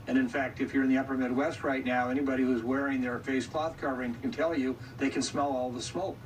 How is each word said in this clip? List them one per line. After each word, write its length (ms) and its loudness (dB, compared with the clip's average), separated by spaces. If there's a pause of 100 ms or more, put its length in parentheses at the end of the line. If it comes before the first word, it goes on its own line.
And 120 2
in 80 4
fact, 340 -2
if 100 -2
you're 120 4
in 60 4
the 100 6
upper 180 0
Midwest 460 0
right 200 0
now, 280 2
anybody 320 2
who's 180 4
wearing 400 0
their 160 -2
face 300 -2
cloth 340 -2
covering 400 -2
can 80 -2
tell 260 0
you 220 0 (220)
they 100 2
can 140 0
smell 280 0
all 200 0
the 100 -6
smoke 340 -4 (100)